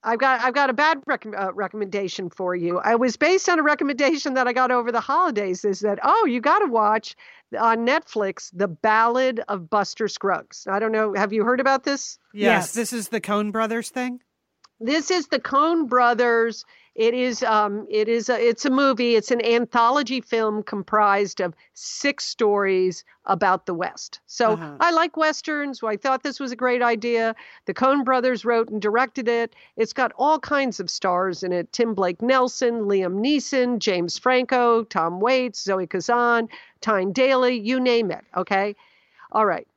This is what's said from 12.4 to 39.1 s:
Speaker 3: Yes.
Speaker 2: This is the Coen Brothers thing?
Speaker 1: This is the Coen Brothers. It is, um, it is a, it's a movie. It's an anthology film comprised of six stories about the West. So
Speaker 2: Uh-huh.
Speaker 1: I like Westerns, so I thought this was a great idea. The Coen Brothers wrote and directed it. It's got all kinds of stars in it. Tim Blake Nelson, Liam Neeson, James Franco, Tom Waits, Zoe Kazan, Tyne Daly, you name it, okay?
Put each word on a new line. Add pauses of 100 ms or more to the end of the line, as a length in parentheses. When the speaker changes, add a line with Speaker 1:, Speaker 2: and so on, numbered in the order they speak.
Speaker 3:
Yes.
Speaker 2:
This
is
the
Coen
Brothers
thing? (580)
Speaker 1:
This
is
the
Coen
Brothers. (300)
It
is,
um,
it
is
a,
it's
a
movie.
It's
an
anthology
film
comprised
of (200)
six
stories (220)
about
the
West.
So
Speaker 2:
Uh-huh.
Speaker 1:
I
like
Westerns,
so
I
thought
this
was
a
great
idea. (300)
The
Coen
Brothers
wrote
and
directed
it. (220)
It's
got
all
kinds
of
stars
in
it.
Tim
Blake
Nelson,
Liam
Neeson,
James
Franco,
Tom
Waits,
Zoe
Kazan, (320)
Tyne
Daly,
you
name
it, (100)
okay? (560)